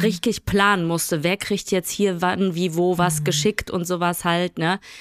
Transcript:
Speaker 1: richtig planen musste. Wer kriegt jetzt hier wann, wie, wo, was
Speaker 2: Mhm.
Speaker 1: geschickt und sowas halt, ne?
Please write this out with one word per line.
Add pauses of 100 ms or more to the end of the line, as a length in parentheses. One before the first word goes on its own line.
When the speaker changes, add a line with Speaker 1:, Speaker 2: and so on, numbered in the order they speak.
Speaker 1:
richtig
planen
musste.
Wer
kriegt
jetzt
hier
wann,
wie,
wo,
was
Speaker 2:
Mhm.
Speaker 1:
geschickt
und
sowas
halt,
ne? (220)